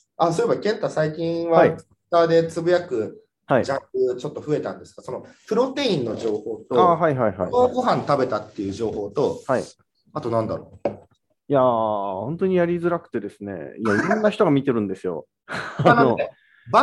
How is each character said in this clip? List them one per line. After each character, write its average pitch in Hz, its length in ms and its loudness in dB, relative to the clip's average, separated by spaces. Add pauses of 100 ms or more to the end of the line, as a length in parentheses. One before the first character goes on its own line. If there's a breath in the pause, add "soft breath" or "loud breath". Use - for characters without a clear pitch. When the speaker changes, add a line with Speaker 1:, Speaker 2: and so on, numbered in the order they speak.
(160 loud breath)
Speaker 1:
あ、 165 160 2
そ 226 120 0
う - 20 0
い - 60 2
え - 40 0
ば、 - 60 -8
健 214 120 0
太、 165 140 -4
最 156 260 -2
近 165 360 -4
は 165 80 6
Speaker 2:
は 165 80 8
い。 - 100 0
Speaker 1:
Twitter - 520 0
で 165 180 4
つ 165 160 -6
ぶ 165 80 0
や - 160 2
く 107 380 -6 (220)
Speaker 2:
は 139 140 4
い。 - 40 0
Speaker 1:
ジ 131 80 -4
ャ 135 40 -2
ン 135 40 -6 (340)
ル - 20 -10
ち 123 100 -10
ょ - 20 -6
っ - 60 -14
と 110 80 -10
増 147 140 -2
え - 40 -2
た 98 140 -6
ん - 40 -16
で - 60 -18
す - 100 -20
か？ - 60 -20
そ - 100 -14
の、 113 160 -10 (200 loud breath)
プ - 80 -4
ロ 262 180 2
テ 277 180 -2
イ 175 60 2
ン 131 80 -2
の 107 120 -4
情 107 220 -4
報 110 300 -10
と、 123 100 0
Speaker 2:
あ、 175 180 6
は 160 140 2
い 135 60 0
は 120 120 2
い 92 80 -6
は 92 100 -2
い。 - 40 -6
Speaker 1:
今 247 180 4
日 247 60 -6
ご 247 80 -2
飯 170 240 0
食 143 140 2
べ 127 60 0
た 107 140 -4
っ - 120 -18
て - 80 -10
い 98 80 -4
う 98 40 -6
情 107 200 -4
報 101 160 -6
と、 127 380 -2
Speaker 2:
は 127 120 2
い。 95 40 -4 (500)
Speaker 1:
あ 151 80 -8
と 120 100 -6
な 113 120 0
ん 110 40 -4
だ 107 100 -6
ろ - 280 -16
う？ - 40 0 (600)
Speaker 2:
い 139 40 2
や 135 60 6
ー、 - 20 6
本 110 760 0
当 190 100 -2
に 185 100 2
や 175 100 2
り 175 120 -2
づ 170 120 0
ら 170 100 -2
く - 100 -20
て 117 100 -4
で 104 100 -10
す - 120 -18
ね。 101 100 -8
い 87 360 -6
や、 101 60 2
い 104 120 2
ろ 202 100 2
ん 214 60 -4
な 214 60 4
人 208 160 0
が 170 60 4
見 139 140 2
て 135 60 -2
る 117 120 2
ん 101 40 -2
で 92 100 -6
す - 100 -8
よ。 85 200 -8 (100)
Speaker 1:
<laughs> - 100 -20 (320 loud breath)
あ 180 160 6
の 131 220 4
ね、 71 80 -2
Speaker 2:
あ - 20 -8
の、 - 20 -8 (420 soft breath)
Speaker 1:
バ 214 120 6